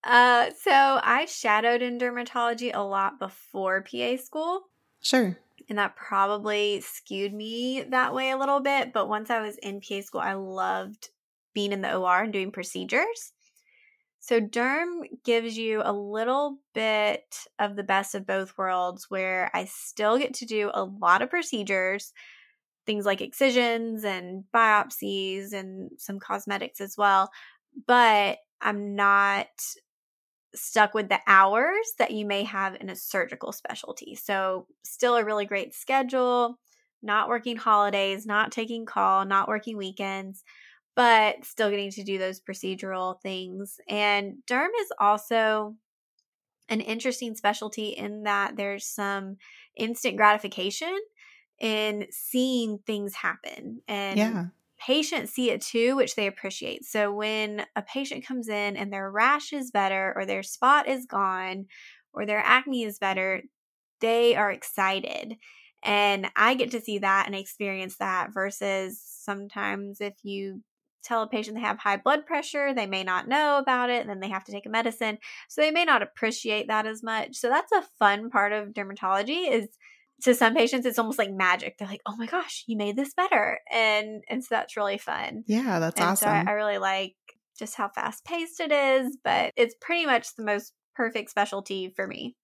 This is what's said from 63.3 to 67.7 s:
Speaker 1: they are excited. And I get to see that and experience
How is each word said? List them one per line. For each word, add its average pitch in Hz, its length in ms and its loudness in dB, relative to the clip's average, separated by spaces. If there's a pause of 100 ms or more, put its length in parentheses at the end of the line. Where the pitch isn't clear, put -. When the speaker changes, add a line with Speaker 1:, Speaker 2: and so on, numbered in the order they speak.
Speaker 1:
they 233 360 6
are 202 160 2
excited. 196 840 -2 (460)
And 202 540 2
I 240 200 6
get 240 160 0
to 233 100 -4
see 214 180 -4
that 196 260 4
and 202 100 -8
experience 190 640 -8